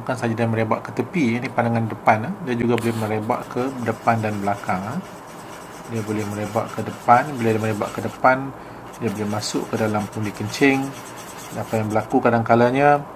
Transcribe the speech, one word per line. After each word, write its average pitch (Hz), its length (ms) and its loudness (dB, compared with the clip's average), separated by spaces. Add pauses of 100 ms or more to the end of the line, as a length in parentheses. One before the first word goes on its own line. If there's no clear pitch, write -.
bukan 127 160 -2
sahaja 117 160 0
dia 117 80 2
merebak 113 400 2
ke - 80 -10
tepi, 120 480 0
ini 127 80 -4
pandangan 117 400 0
depan, 113 400 2
eh. 156 240 -4
Dia 120 80 0
juga 117 160 2
boleh 117 240 0
merebak 110 480 -2
ke 123 160 -4 (240)
depan 113 320 2
dan 107 240 -2
belakang, 101 380 -2 (100)
eh. 156 80 -4 (960)
Dia 110 80 -2
boleh 107 240 -2
merebak 104 480 -2
ke 107 80 -4
depan. 120 560 4
Bila 113 160 4
dia 107 80 -2
merebak 107 320 -2
ke - 80 -4
depan, 131 480 2 (480)
dia 117 80 -2
boleh 104 240 -4
masuk - 400 -4
ke 113 80 -2
dalam 107 320 2
pundi 104 240 -4
kencing. 135 480 4 (720)
Apa 110 240 -2
yang 107 80 0
berlaku 107 320 2
kadang-kalanya 123 960 6